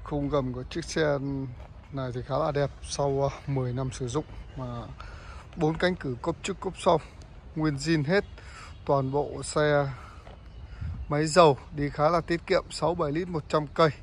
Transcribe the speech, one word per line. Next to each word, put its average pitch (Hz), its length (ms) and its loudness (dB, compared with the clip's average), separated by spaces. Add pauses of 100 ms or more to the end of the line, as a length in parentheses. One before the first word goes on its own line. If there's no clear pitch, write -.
khung 143 240 -2
gầm 135 240 2
của 123 100 -8
chiếc 160 220 -6
xe 151 340 2 (720)
này 131 220 -4
thì 127 80 -4
khá 139 160 -2
là 156 140 2
đẹp 143 180 2 (120)
sau, 139 480 0
à, - 160 -12
mười 131 260 0
năm 131 200 -2
sử 127 160 -6
dụng. 147 160 -2 (320)
Mà 131 100 -6 (880)
bốn 160 220 2
cánh 180 180 2
cửa 135 260 -4
cốp - 200 -2
trước 190 180 -4
cốp 185 180 -4
sau 170 220 4 (560)
nguyên 156 200 0
zin 151 280 2
hết. 190 200 4 (600)
Toàn 135 260 4
bộ 139 300 -2
xe 147 440 4 (1200)
máy 147 180 2
dầu 156 320 10 (180)
đi 143 140 0
khá 151 180 2
là 170 120 4
tiết 170 260 -2
kiệm, - 240 4
sáu 156 240 0
bảy 160 180 0
lít 175 160 -2
một 170 200 -4
trăm 156 180 2
cây. 160 240 4 (120)